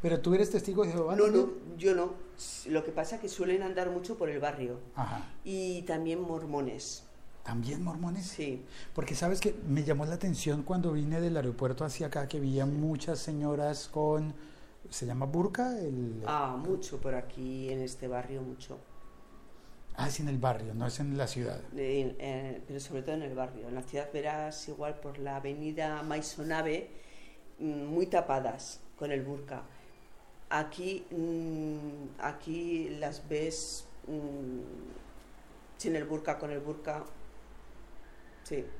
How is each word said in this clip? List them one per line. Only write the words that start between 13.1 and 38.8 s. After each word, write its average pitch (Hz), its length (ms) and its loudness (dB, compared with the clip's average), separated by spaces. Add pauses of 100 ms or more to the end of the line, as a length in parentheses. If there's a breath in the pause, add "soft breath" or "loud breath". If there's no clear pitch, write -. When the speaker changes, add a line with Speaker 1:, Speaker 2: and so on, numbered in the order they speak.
Speaker 1:
señoras 147 720 2
con... 151 460 4 (560 loud breath)
¿se - 160 -4
llama 123 200 0
burka? 202 520 2
El 123 480 -2
Speaker 2:
Ah, 139 360 2
mucho 165 380 0
por 131 140 4
aquí, 131 560 -2
en 131 100 0
este 127 280 -4
barrio, 127 340 -2
mucho. 127 360 -8 (1160 loud breath)
Speaker 1:
Ah, 143 120 4
es 139 120 0
en 147 80 2
el 135 100 2
barrio, 110 360 2
no 117 120 0
es 120 140 0
en 143 180 0
la 127 80 2
ciudad. 120 340 -2 (160)
Speaker 2:
Eh, 135 420 2
eh, 135 480 -4
pero 139 140 -6
sobre 135 220 -4
todo 156 140 -2
en 160 60 -2
el 135 120 -4
barrio. 127 340 -4
En 123 60 -4
la 127 80 -4
ciudad 143 300 -4
verás 151 560 -2
igual 147 320 -4
por 143 180 -8
la 139 180 -2
avenida 151 680 -2
Maisonave, 156 880 -2 (680 loud breath)
mm, 147 260 -2
muy 165 220 4
tapadas 135 720 2 (160)
con 147 160 -2
el 135 100 2
burka. 139 400 -6 (880 loud breath)
Aquí, 175 600 0
mm, 156 1120 -2
aquí 160 680 -2 (100)
las 151 300 -4
ves, 156 560 -2 (240)
mm, 143 520 -4 (1160)
sin 165 180 2
el 151 80 0
burka, 151 340 0
con 147 120 -4
el 143 100 -2
burka. 151 440 -4 (1400)
Sí. 143 220 -2 (160)